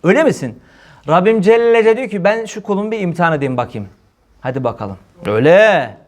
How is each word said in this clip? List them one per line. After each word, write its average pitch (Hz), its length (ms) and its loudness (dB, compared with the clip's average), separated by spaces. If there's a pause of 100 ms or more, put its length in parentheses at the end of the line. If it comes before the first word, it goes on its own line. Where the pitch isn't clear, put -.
Öyle 240 200 2
misin? 139 340 -2 (500)
Rabbim 190 320 2
Celle 233 420 4
Celaluhu 220 140 4
diyor 254 120 -6
ki 190 160 -6
ben 220 200 0
şu 208 180 -14
kulun 208 280 -4
bir 220 100 -6
imtihan 170 320 -2
edeyim 135 240 -4
bakayım. 113 320 -8 (520)
Hadi 127 240 -6
bakalım. 104 320 -6 (300)
Öyle. 143 720 2 (120)